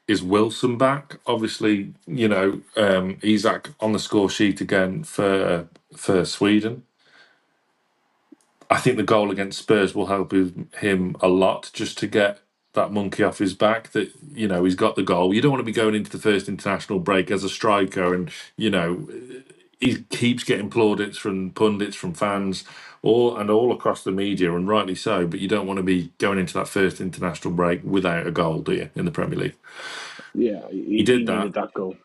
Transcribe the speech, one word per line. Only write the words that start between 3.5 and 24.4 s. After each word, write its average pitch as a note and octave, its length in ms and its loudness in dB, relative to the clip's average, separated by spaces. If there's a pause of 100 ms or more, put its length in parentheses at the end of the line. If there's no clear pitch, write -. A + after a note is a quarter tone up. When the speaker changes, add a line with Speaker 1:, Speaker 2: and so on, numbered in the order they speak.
Speaker 1:
on A2 120 2
the G#2 60 0
score G2+ 300 2
sheet G2+ 320 2
again F#2+ 440 0
for, F#2+ 640 0 (280)
for F2+ 300 0
Sweden. G#2+ 560 2 (1900)
I - 80 4
think - 220 2
the G#2+ 60 0
goal G#2+ 260 4
against G2 280 -4
Spurs G2+ 360 2
will G2 140 -2
help F#2+ 260 -2
him, F2+ 340 0 (120)
him F#2 420 0
a F#2 60 4
lot, F#2 440 2
just - 280 -6
to A2 60 -4
get G2+ 340 0 (320)
that F#2 180 0
monkey G2+ 320 -2
off F2+ 160 0
his F#2+ 160 0
back A2 380 0
that, G#2 180 -2 (220)
you A2 160 -2
know, F2+ 160 2
he's F#2 100 4
got G#2+ 220 0
the G2+ 80 0
goal. F#2 280 2
You A2 80 4
don't C#3+ 120 4
want C3 80 0
to A2+ 40 -4
be A2+ 60 -6
going G#2+ 240 2
into G#2 160 -4
the - 80 -10
first G#2 300 0
international G2 500 -4
break F#2 320 0
as G2 140 -2
a F#2+ 40 -2
striker F#2+ 640 0
and, F2+ 200 -4 (240)
you A2 120 0
know, F2 400 -2 (720)
he A#2+ 320 0
keeps B2 320 0
getting G#2 280 -2
plaudits G#2 460 2
from F#2+ 360 -4
pundits, G#2 420 0
from F2+ 200 -8
fans, G2 500 -2 (360)
all, A#2 360 4
and G#2 120 -4
all A2+ 220 4
across - 320 -2
the - 80 -4
media, F#2+ 420 0